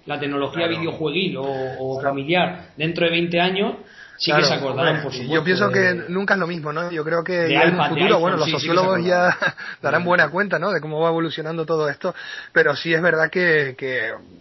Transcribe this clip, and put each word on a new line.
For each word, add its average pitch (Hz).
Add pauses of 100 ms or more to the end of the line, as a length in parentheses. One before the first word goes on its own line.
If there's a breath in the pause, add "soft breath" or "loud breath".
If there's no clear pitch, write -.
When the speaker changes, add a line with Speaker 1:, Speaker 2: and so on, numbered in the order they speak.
Speaker 1:
la 147
tecnología 143
Speaker 2:
Claro. 165
Speaker 1:
videojueguil 156
o, 131
o 131
Speaker 2:
Claro. 139
Speaker 1:
familiar 160
dentro 170
de 170
veinte 170
años, 190 (420 loud breath)
sí -
Speaker 2:
Claro, 151
Speaker 1:
que 143
se 151
acordarán, 131
Speaker 2:
hombre, 151
Speaker 1:
por 131
Speaker 2:
yo 127
Speaker 1:
supuesto, 151
Speaker 2:
pienso 185
Speaker 1:
de - (320)
Speaker 2:
que 175
nunca 202
es 190
lo 165
mismo, 156
¿no? 175
Yo 160
creo 165
que 180
Speaker 1:
de 165
Speaker 2:
ya 139
en 175
Speaker 1:
iPad, 151
Speaker 2:
un -
Speaker 1:
de 143
Speaker 2:
futuro, -
Speaker 1:
iPhone, 185
Speaker 2:
bueno, 180
los 151
Speaker 1:
sí, 160
sí 156
que 135
se 156
Speaker 2:
sociólogos 180
ya 180
Speaker 1:
acordarán. 165 (140 loud breath)
Speaker 2:
<laughs> -
darán 156
buena 175
cuenta, 180
¿no? 190
De 165
cómo 151
va 165
evolucionando 160
todo 156
esto, 170 (400 loud breath)
pero 151
sí 170
es 160
verdad 160
que, 156
que 127 (300)